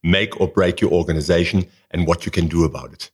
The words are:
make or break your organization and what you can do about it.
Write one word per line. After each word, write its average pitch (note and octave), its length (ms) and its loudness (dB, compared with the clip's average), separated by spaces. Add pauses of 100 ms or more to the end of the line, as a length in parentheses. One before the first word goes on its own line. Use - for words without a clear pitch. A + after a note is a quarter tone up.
make A2 380 0
or F#2 80 2
break F2+ 320 0
your - 100 2
organization E2+ 760 0 (240)
and F2 160 -2
what E2+ 180 -2
you - 80 -6
can E2+ 140 0
do E2 180 2
about C#2 300 -6
it. - 200 -18